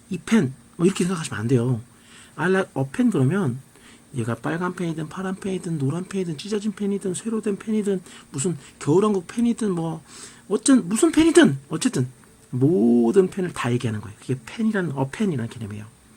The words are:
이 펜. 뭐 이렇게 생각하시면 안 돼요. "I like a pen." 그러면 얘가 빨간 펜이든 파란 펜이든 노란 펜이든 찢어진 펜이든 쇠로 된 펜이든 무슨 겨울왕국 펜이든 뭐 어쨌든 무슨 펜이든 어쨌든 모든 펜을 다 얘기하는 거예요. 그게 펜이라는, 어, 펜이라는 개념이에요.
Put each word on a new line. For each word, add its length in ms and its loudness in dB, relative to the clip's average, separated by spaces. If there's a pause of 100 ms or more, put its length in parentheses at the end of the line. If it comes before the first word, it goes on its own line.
이 100 -6
펜. 360 2 (220)
뭐 100 2
이렇게 180 2
생각하시면 360 -4
안 80 -4
돼요. 320 2 (560)
"I 140 0
like 260 2
a 160 -2
pen." 180 2
그러면 500 0 (540)
얘가 200 -4
빨간 400 -6
펜이든 340 -6
파란 280 -8
펜이든 420 -6
노란 260 -2
펜이든 320 -6
찢어진 360 -4
펜이든 420 -4
쇠로 260 -6
된 160 -4
펜이든 460 -2 (300)
무슨 240 -4 (240)
겨울왕국 480 2
펜이든 420 0
뭐 320 -4 (460)
어쨌든 400 4
무슨 240 2
펜이든 460 6 (100)
어쨌든 400 -2 (420)
모든 800 4
펜을 220 -6
다 200 -4
얘기하는 280 -2
거예요. 180 -16
그게 260 -4
펜이라는, 520 -2
어, 140 -2
펜이라는 380 -2
개념이에요. 380 -12 (300)